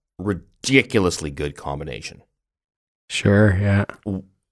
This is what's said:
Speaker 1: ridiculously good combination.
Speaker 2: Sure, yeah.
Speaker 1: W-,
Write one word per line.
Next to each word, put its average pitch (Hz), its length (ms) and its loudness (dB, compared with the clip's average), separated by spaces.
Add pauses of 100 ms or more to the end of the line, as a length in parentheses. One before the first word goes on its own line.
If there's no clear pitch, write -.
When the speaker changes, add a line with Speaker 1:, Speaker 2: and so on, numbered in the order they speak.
(180)
Speaker 1:
ridiculously 95 1120 0
good 71 260 -8
combination. 71 680 -12 (840)
Speaker 2:
Sure, 101 480 4
yeah. 101 280 2 (200)
Speaker 1:
W-, 95 180 -6 (300)